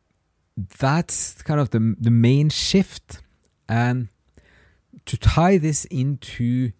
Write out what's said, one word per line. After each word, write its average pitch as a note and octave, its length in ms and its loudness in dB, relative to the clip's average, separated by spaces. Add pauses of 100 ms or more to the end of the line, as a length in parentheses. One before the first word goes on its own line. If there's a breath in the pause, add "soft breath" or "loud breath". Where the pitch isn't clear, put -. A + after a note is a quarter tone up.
(760)
that's - 640 -2
kind D3+ 180 -2
of B2+ 120 0
the, A2 280 0
the A#2 120 0
main B2+ 380 4
shift. - 720 -2 (460)
And A#2+ 400 -2 (960 soft breath)
to - 120 -6
tie F3+ 400 4
this D3+ 280 -2
into B2+ 960 -4